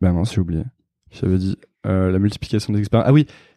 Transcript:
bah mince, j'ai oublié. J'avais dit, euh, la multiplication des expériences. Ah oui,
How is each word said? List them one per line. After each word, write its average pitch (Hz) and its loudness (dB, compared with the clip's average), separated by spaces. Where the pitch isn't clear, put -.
bah 90 4
mince, 87 0
j'ai 98 0
oublié. 85 -2
J'avais 92 0
dit, 95 -2
euh, 95 0
la 95 0
multiplication 104 -2
des 104 0
expériences. 110 0
Ah 135 6
oui, 147 4